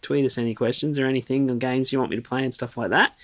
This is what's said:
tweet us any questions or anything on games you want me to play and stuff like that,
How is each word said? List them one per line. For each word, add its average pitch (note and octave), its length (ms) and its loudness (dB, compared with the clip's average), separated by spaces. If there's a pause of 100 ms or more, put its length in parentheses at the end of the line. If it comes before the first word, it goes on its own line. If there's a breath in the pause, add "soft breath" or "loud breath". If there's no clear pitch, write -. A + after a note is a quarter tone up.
tweet C#3+ 240 2
us B2+ 140 0
any A#2 160 0
questions C#3 440 0
or C3+ 80 2
anything C3 440 0
on B2 80 0
games B2+ 340 0
you C3+ 60 0
want B2 120 0
me G2 60 -2
to A#2+ 60 -6
play C3 220 -2
and B2+ 100 -4
stuff - 220 -8
like A2 140 -4
that, E3+ 200 4 (120 loud breath)